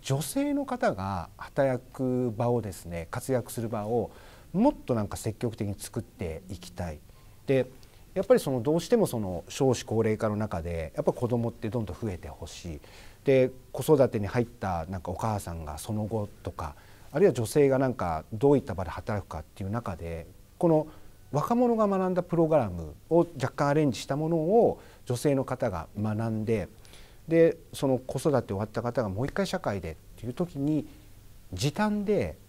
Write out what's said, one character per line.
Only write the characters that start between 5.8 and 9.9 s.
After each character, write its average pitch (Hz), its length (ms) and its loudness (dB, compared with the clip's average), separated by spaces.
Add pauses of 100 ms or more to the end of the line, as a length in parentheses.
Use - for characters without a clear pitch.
っ - 20 -8
て 80 460 -8
い 95 80 -10
き - 140 -16
た 87 200 -6
い。 76 80 -12 (460)
で、 131 240 2 (440)
や 185 100 -2
っ - 20 -2
ぱ - 80 6
り 240 60 8
そ 147 120 -2
の 127 100 0
ど 147 140 2
う 170 60 2
し - 80 -10
て 240 80 4
も 185 100 4
そ 117 120 -2
の 92 280 -4
少 135 260 2
子 - 100 -4
高 113 200 0